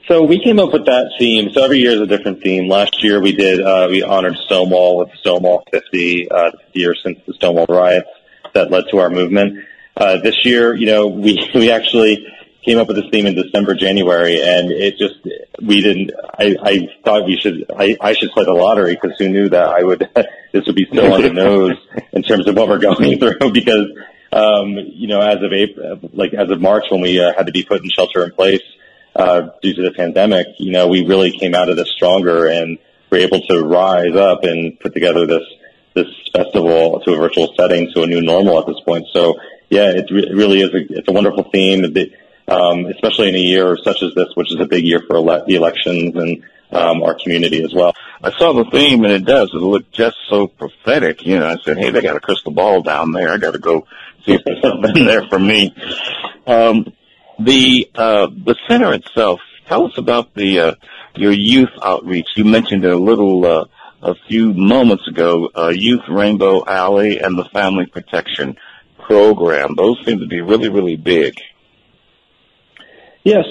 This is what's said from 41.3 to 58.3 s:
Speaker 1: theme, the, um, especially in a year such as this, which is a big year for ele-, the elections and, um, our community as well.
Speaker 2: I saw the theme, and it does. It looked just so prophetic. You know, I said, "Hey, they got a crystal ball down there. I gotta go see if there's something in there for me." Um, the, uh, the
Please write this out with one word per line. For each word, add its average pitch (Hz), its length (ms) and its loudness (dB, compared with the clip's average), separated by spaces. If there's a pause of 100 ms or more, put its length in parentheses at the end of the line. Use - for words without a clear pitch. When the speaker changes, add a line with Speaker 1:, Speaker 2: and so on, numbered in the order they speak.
Speaker 1:
theme, 95 300 0 (120)
the, 92 180 -2 (360)
um, 87 400 0
especially - 420 -2
in 92 60 -2
a 92 40 0
year 92 420 2
such 98 220 -2
as 85 120 -6
this, 90 200 0
which 85 180 -4
is 80 60 -6
a 87 60 0
big 87 180 0
year 85 240 0
for 85 80 0
ele-, 82 320 0
the 95 80 2
elections 85 600 -2
and, 85 280 -6 (280)
um, 85 300 0
our 82 140 -2
community 85 480 -2
as 78 100 -8
well. 87 200 2 (280)
Speaker 2:
I - 160 -6
saw 170 140 2
the 120 180 0
theme, 131 360 2
and 101 80 2
it 95 100 0
does. 113 300 2
It 82 40 -8
looked 95 360 -2
just 117 240 -2 (120)
so 101 180 0
prophetic. 98 800 -4
You 90 140 0
know, 78 80 0
I 82 160 -4
said, 78 140 -4
"Hey, 107 120 -2
they 117 120 0
got 76 160 -4
a - 20 -4
crystal 87 320 -6
ball 92 300 2
down 80 320 -4
there. 87 160 -2
I 98 80 -2
gotta 90 220 -4
go 80 280 -2 (380)
see 101 80 2
if 92 100 0
there's - 180 -4
something 107 360 0
in 123 80 4
there 107 240 2
for 95 100 0
me." 101 340 2 (720)
Um, 113 460 2 (480)
the, 131 560 2
uh, 107 320 2
the - 280 -4 (120)